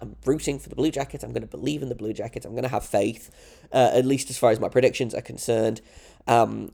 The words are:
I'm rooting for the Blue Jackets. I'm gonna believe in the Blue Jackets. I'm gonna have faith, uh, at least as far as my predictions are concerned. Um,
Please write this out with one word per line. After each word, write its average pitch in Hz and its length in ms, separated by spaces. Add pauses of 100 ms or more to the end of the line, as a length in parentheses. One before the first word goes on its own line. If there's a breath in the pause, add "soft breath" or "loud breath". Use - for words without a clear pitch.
I'm 120 140 (100)
rooting 143 320
for - 120
the 139 60
Blue 139 140
Jackets. 139 340
I'm 120 100
gonna 117 120
believe 143 380
in 131 60
the 123 60
Blue 107 180
Jackets. 107 340
I'm 104 80
gonna 123 120
have 117 160
faith, 104 460 (420 soft breath)
uh, 123 220
at 127 120
least 135 260
as - 80
far 120 100
as 110 100
my - 80
predictions 127 460
are - 80
concerned. 113 600 (460 soft breath)
Um, 107 460